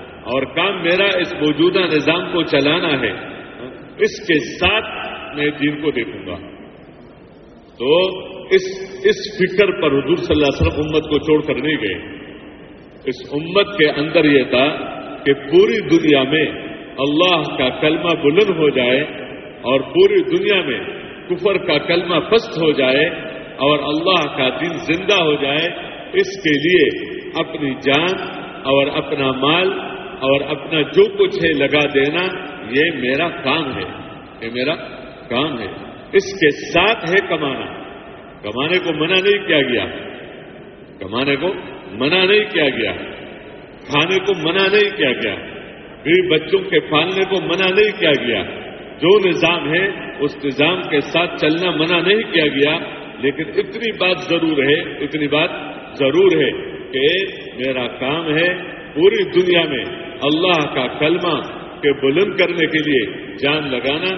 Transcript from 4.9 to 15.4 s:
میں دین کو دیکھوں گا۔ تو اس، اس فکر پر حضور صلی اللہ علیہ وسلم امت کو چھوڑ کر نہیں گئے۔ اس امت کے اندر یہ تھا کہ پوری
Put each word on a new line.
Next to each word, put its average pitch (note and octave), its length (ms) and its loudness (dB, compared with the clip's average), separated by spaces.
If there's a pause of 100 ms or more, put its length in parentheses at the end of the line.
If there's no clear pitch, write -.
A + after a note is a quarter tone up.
میں D3 140 0
دین D3 320 -2
کو D3+ 100 0
دیکھوں G#2+ 360 -6
گا۔ F2 80 -8 (1400)
تو C#3 180 4 (300)
اس، - 340 2 (420)
اس - 120 6 (220)
فکر F#3 340 4
پر E3 160 -2
حضور C#3 280 2
صلی E3 200 0
اللہ D3 100 4
علیہ C#3 220 2
وسلم D3+ 180 -2
امت D#3 180 2
کو D3+ 140 0
چھوڑ D3+ 240 4
کر B2+ 140 -2
نہیں C#3+ 220 0
گئے۔ G2 180 -4 (1120)
اس - 280 -6
امت E3+ 440 0
کے D3+ 120 6
اندر D3+ 360 2
یہ C#3+ 180 6
تھا C3 320 2 (480)
کہ C#3 100 4
پوری E3+ 640 2